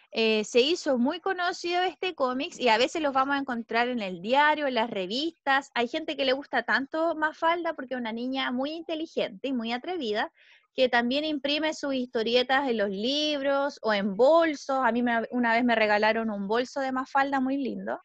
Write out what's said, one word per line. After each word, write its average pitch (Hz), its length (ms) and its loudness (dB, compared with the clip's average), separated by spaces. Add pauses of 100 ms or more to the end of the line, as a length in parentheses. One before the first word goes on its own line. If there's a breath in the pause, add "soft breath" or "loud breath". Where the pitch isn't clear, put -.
(120 soft breath)
Eh, 220 320 0
se 233 180 2
hizo 285 380 2
muy 294 220 0
conocido 359 640 -2
este 370 300 -4
cómics 262 460 -4
y 247 100 4
a 220 80 6
veces 311 240 0
los 285 120 0
vamos 269 220 2
a 277 40 0
encontrar 233 480 -2
en 247 140 -4
el 185 200 -6
diario, 294 460 2
en 254 80 -2
las 226 140 0
revistas. 269 840 -2
Hay 240 140 0
gente 320 280 -6
que 277 100 -2
le 254 80 4
gusta 269 300 -2
tanto 302 520 0
Mafalda 330 580 0
porque 269 220 -8
es 254 40 -4
una 226 140 -6
niña 262 380 -4
muy 262 200 -2
inteligente 311 760 -6
y 277 60 -4
muy 226 200 -4
atrevida, 254 580 -4 (440 soft breath)
que 254 140 4
también 247 340 2
imprime 311 500 -2
sus 277 220 -4
historietas 247 760 0
en 233 80 0
los 208 120 0
libros 277 920 -2
o 214 120 2
en 196 220 0
bolsos. 285 680 4
A 233 80 4
mí 240 100 0
me, 233 200 2 (100)
una 240 220 2
vez 233 100 2
me 240 120 4
regalaron 220 540 2
un 202 180 -4
bolso 240 320 -2
de 262 120 -2
Mafalda 277 480 0
muy 262 180 0
lindo, 226 480 -6